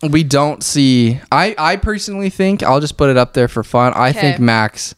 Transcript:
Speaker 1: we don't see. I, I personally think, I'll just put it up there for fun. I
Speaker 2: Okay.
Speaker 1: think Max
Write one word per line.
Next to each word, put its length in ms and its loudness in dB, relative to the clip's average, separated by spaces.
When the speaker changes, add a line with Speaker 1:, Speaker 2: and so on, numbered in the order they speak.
Speaker 1:
we 160 2
don't 400 0
see. 560 2
I, 260 0
I 200 0
personally 520 -6
think, 340 -2
I'll 160 2
just 160 -6
put 140 2
it 80 4
up 160 0
there 140 2
for 160 -4
fun. 320 0
I 160 2
Speaker 2:
Okay. 100 -4
Speaker 1:
think 180 0
Max 580 0